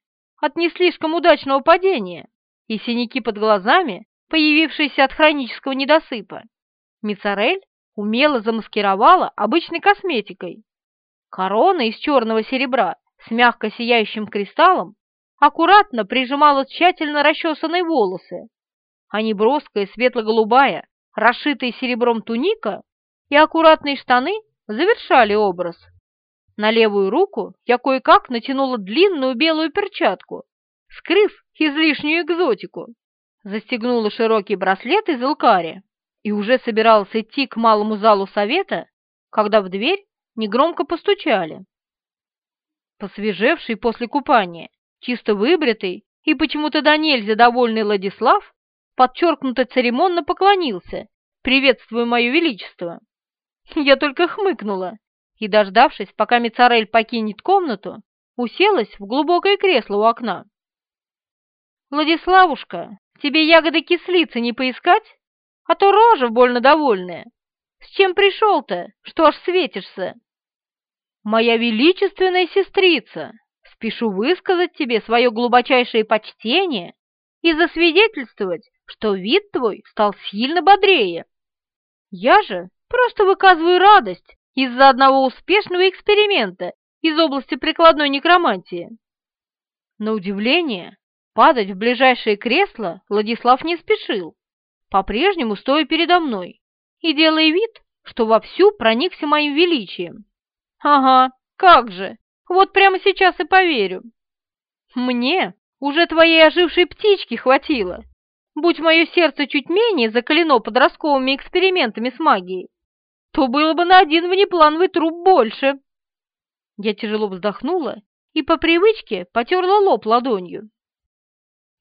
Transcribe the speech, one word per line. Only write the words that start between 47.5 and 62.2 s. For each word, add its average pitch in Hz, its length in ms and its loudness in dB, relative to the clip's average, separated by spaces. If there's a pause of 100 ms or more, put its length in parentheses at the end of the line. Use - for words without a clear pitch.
Владислав 214 720 -2 (400)
подчеркнуто 262 680 -2
церемонно 285 580 -2
поклонился, 349 840 -2 (340)
приветствуя 247 640 0
мое 240 260 -2
величество. 240 720 -6 (720)
Я 277 220 2
только 294 320 -2
хмыкнула 208 680 -6 (400)
и, 214 100 -8
дождавшись, 208 680 2
пока 240 220 0
Мицарель 233 480 2
покинет 220 560 -4
комнату, 262 600 -2 (340)
уселась 254 640 -2
в 202 60 -16
глубокое 349 500 0
кресло 330 400 -2
у 208 60 -2
окна. 220 420 -2 (1500)
«Владиславушка, 302 1080 0 (220)